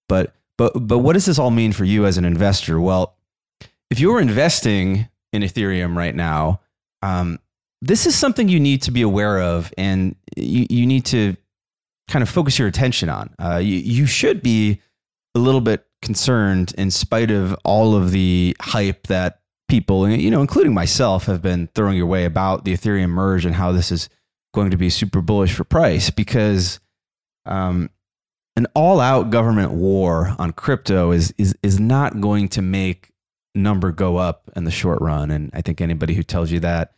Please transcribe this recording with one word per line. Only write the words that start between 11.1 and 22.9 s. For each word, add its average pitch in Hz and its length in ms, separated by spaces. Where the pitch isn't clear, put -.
kind 135 140
of 113 60
focus 147 280
your 120 100
attention 117 400
on. 55 220
Uh, 87 180
you, 95 180
you 117 320
should 247 340
be 107 400
a 120 40
little 131 220
bit 110 240
concerned 98 720
in 95 140
spite 113 400
of 98 340
all 107 300
of 92 160
the 90 500
hype 98 460
that 92 360
people, - 420
you 220 220
know, 175 100
including 143 320
myself, 95 540
have 90 160
been 87 320
throwing 101 200
your 90 120
way 90 180
about 92 400
the 95 80
Ethereum 95 360